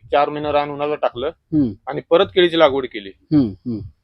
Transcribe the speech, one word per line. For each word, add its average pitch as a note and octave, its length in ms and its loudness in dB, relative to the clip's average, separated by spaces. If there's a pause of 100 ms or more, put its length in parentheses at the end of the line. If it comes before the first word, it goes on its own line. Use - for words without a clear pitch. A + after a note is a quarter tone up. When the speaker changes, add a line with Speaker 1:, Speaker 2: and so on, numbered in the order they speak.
(120)
Speaker 1:
चार D3 180 2
महिना D3 220 -6
रान D3 180 0
उन्हाला D3 260 -4
टाकलं B2+ 320 -4
Speaker 2:
हम्म. D#3+ 420 -2 (180)
Speaker 1:
आणि C#3+ 220 -8
परत F3 160 4
केळीची F3 340 0
लागवड C#3 260 4
केली. G#2 240 -12
Speaker 2:
हम्म, C3+ 400 0
हम्म. G#2+ 300 -8 (240)